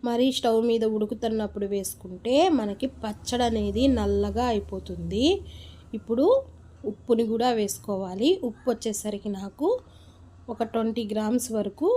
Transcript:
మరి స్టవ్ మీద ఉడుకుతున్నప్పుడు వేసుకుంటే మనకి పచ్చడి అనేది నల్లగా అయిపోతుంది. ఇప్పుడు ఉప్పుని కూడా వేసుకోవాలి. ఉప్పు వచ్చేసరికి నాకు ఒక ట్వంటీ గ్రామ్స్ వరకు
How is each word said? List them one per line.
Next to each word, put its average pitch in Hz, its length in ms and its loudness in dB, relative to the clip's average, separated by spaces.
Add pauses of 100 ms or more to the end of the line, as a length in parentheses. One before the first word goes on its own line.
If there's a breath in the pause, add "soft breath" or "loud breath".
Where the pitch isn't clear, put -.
మరి 240 280 4
స్టవ్ 226 240 2 (100)
మీద 226 140 4 (100)
ఉడుకుతున్నప్పుడు 214 800 -2
వేసుకుంటే 190 600 -4 (240)
మనకి 214 280 -4 (140)
పచ్చడి 226 460 -4
అనేది 214 360 0 (140)
నల్లగా 202 540 0
అయిపోతుంది. 190 760 -4 (720 loud breath)
ఇప్పుడు 233 280 0 (640)
ఉప్పుని 226 420 0
కూడా 226 260 2
వేసుకోవాలి. 202 720 -2 (180)
ఉప్పు 233 240 -6
వచ్చేసరికి 208 640 -4
నాకు 196 320 -4 (840 loud breath)
ఒక 226 100 -2
ట్వంటీ 226 480 -2
గ్రామ్స్ 220 460 0
వరకు 202 380 0